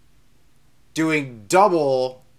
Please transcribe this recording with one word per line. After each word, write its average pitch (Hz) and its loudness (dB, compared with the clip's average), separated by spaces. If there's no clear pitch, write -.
doing 143 -4
double, 147 0